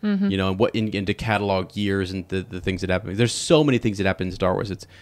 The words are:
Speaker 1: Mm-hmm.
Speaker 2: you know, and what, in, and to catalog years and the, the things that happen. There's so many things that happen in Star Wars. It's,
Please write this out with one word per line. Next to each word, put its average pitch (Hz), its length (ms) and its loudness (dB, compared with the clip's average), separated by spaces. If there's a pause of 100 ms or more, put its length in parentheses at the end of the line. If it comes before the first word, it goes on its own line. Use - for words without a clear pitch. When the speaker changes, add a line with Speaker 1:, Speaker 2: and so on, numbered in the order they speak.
Speaker 1:
Mm-hmm. 202 300 0
Speaker 2:
you 98 60 0
know, - 140 2
and 92 60 -2
what, 110 160 2
in, 107 220 -2
and 98 100 -2
to 104 80 0
catalog 101 640 0
years 98 340 0
and 92 200 -6
the, 92 120 -2
the 90 200 -10
things 92 180 -2
that 92 100 -4
happen. 92 280 -2
There's 117 160 2
so - 280 4
many 139 160 4
things 107 200 0
that 98 100 0
happen 92 200 -2
in 90 60 -6
Star 92 200 0
Wars. 98 180 -2
It's, - 160 -10 (140)